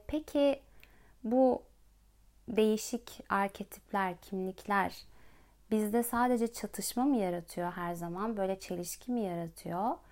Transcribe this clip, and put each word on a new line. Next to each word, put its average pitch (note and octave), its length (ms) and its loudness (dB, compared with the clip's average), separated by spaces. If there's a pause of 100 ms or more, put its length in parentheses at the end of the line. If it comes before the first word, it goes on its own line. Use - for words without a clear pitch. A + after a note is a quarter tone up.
peki C#4+ 520 2 (640)
bu B3 380 4 (840)
değişik A3 840 0
arketipler, G3 920 -2
kimlikler F#3+ 840 -2 (640)
bizde A3 320 2
sadece A#3+ 500 2
çatışma - 500 -4
mı C#4 140 4
yaratıyor F3 540 -2
her F3 220 -4
zaman? F3+ 440 -4
Böyle F#3+ 220 0
çelişki F3 520 -6
mi A#3+ 100 0
yaratıyor? F3 760 -2 (140)